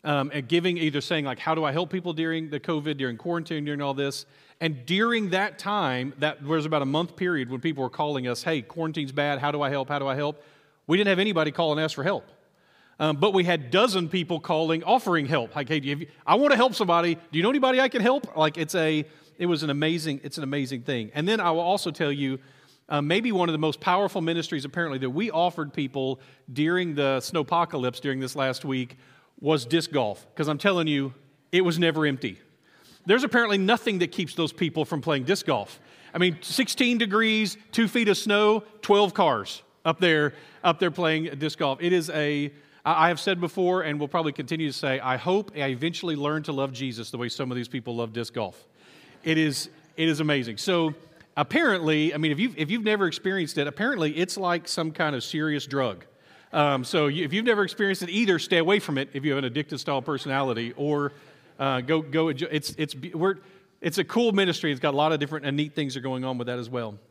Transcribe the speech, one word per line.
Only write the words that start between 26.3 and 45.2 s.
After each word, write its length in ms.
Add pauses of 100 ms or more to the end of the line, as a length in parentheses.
during 440
the 260
snowpocalypse 800
during 180
this 160
last 300
week 320 (420)
was 260
disc 260
golf. 440
'Cause 120
I'm 120
telling 280
you, 280 (360)
it 100
was 180
never 260
empty. 320 (720)
There's 160
apparently 340
nothing 420
that 120
keeps 240
those 180
people 320
from 160
playing 220
disc 240
golf. 320 (340)
I 60
mean, 220
sixteen 580
degrees, 580 (140)
two 160
feet 220
of 80
snow, 460 (200)
twelve 320
cars 480 (200)
up 160
there, 360 (280)
up 160
there 120
playing 480
disc 180
golf. 240
It 120
is 180
a, 400 (340)
I, 200
I 20
have 120
said 220
before 400
and 180
will 80
probably 260
continue 340
to 100
say, 220
I 180
hope 380